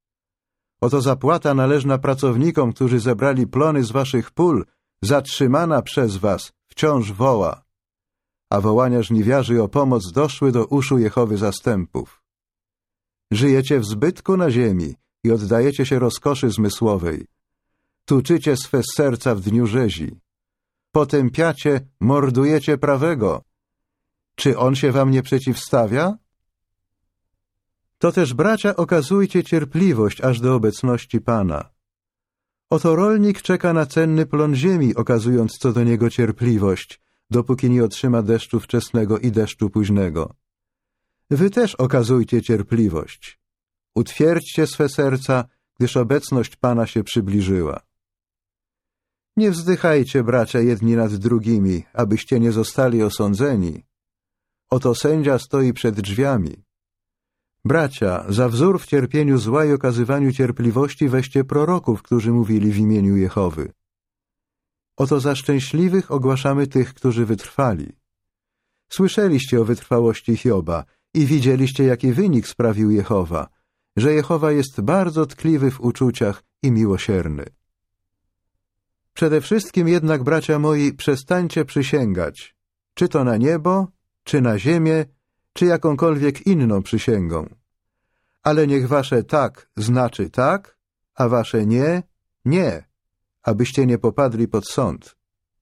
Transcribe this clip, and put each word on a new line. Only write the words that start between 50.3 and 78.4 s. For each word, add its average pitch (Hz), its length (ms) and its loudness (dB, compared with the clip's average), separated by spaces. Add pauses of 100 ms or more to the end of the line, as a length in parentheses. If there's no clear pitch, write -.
jedni 117 360 2
nad 113 180 0
drugimi, 104 800 0
abyście 113 480 0
nie 117 120 2
zostali 113 500 0
osądzeni. 104 840 -2 (840)
Oto 127 240 0
sędzia 147 440 0
stoi 131 340 0
przed 107 280 -4
drzwiami. 101 640 -2 (1000)
Bracia, 135 640 -2
za 120 200 0
wzór 165 300 0
w - 80 -16
cierpieniu 139 520 0
zła 127 260 0
i 147 80 2
okazywaniu 131 600 0
cierpliwości 127 760 0
weźcie 127 360 0
proroków, 147 580 -2
którzy 117 300 0
mówili 107 400 2
w 101 60 -2
imieniu 104 380 2
Jehowy. 90 560 -2 (1200)
Oto 139 240 0
za 143 140 0
szczęśliwych 151 760 0
ogłaszamy 139 560 0
tych, 131 280 -2
którzy 117 320 0
wytrwali. 107 640 -4 (960)
Słyszeliście 175 720 0
o 113 40 2
wytrwałości 117 720 0
Hioba 85 480 -2 (300)
i 151 120 2
widzieliście, 131 580 2
jaki 127 280 2
wynik 147 360 0
sprawił 110 420 0
Jehowa, 95 580 -2 (480)
że 131 160 2
Jehowa 151 400 0
jest 139 280 -2
bardzo 160 460 0
tkliwy 139 440 0
w 135 100 -6
uczuciach 120 640 -2 (200)
i 131 100 2
miłosierny. 92 720 0 (1700)